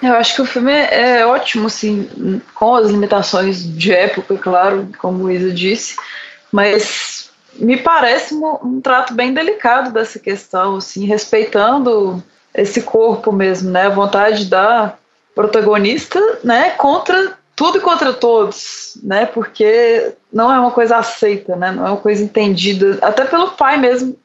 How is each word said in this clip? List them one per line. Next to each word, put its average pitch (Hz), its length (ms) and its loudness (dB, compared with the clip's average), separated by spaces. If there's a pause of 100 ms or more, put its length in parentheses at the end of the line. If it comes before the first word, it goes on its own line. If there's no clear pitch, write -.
Eu 254 120 2
acho 233 220 2
que 277 60 0
o 262 40 -2
filme 254 260 0
é, 254 480 2
é 226 60 4
ótimo, 233 420 0
assim, 208 760 -4 (120)
com 233 220 2
as 220 160 4
limitações 196 720 0
de 165 280 -2
época, 190 460 0
claro, 190 500 0 (120)
como 185 240 -4
o 185 80 -2
Isa 180 200 -2
disse, 185 440 -4 (560)
mas - 800 -2 (240)
me 240 220 0
parece 302 580 0
um, 302 280 -4
um 254 180 -6
trato 254 320 0
bem 247 200 -2
delicado 269 580 0
dessa 220 280 -4
questão, 196 580 -4
assim, 196 280 -8
respeitando 214 1160 0 (300)
esse 202 300 -2
corpo 220 480 2
mesmo, 190 400 0
né? 185 160 2
A - 20 2
vontade 202 560 2
da 202 480 2 (400)
protagonista, 214 840 0 (240)
né? 247 280 2
Contra - 680 0 (140)
tudo 339 220 0
e 392 40 0
contra 330 320 0
todos, - 880 -2
né? 196 220 0
Porque 226 880 0 (180)
não 233 200 2
é 269 80 4
uma 247 120 2
coisa 233 260 2
aceita, 202 580 -2
né? 180 160 -2
Não 185 140 -4
é 190 60 -2
uma 202 60 -2
coisa 208 260 0
entendida, 196 800 0
até 214 240 2
pelo 339 260 0
pai 294 260 2
mesmo. 254 480 0